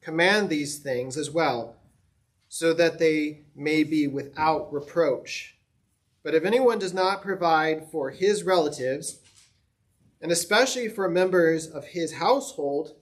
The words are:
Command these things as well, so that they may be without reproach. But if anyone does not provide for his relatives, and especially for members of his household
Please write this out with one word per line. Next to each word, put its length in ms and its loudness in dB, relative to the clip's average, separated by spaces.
Command 480 0
these 320 -4
things 360 -6
as 140 -6
well, 460 -2
so 260 0
that 240 2
they 460 0
may 300 0
be 240 0
without 640 -2
reproach. 880 -4
But 100 -4
if 100 4
anyone 360 2
does 120 -6
not 300 0
provide 680 0
for 220 -6
his 320 0
relatives, 760 0
and 120 -2
especially 560 2
for 200 -2
members 600 4
of 160 -12
his 300 -6
household 880 -2